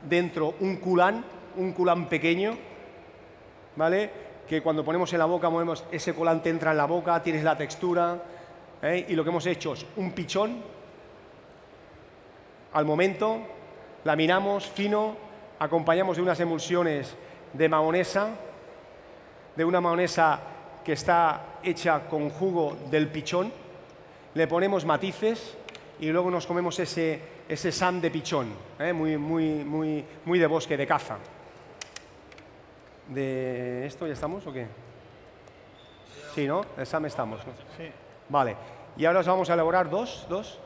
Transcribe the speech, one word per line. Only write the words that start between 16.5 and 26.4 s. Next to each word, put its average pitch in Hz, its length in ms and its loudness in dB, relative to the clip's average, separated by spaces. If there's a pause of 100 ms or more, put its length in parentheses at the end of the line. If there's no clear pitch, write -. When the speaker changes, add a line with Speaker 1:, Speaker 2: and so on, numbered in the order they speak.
Speaker 1:
de 156 160 4
mahonesa, 175 600 2 (1300)
de 160 100 2
una 175 160 4
mahonesa 170 580 4 (440)
que - 100 0
está - 680 2
hecha 165 460 0
con 147 240 -2
jugo 165 440 0 (140)
del 151 200 4
pichón, 175 440 -2 (800)
le 160 140 2
ponemos 175 360 2
matices 190 720 0 (440)
y 156 80 -2
luego 180 240 2
nos 175 160 -2